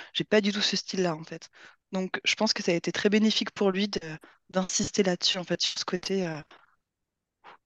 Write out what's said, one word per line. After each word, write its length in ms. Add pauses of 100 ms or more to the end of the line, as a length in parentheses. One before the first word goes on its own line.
(120)
j'ai 120
pas 160
du 120
tout 80
ce 160
style-là, 400
en 80
fait. 240 (440)
Donc, 320
je 100
pense 180
que 100
ça 100
a 20
été 180
très 160
bénéfique 440
pour 180
lui 180
de, 120 (500)
d'insister 520
là-dessus, 360
en 60
fait, 180
sur 160
ce 60
côté, 420
euh, 140 (1200)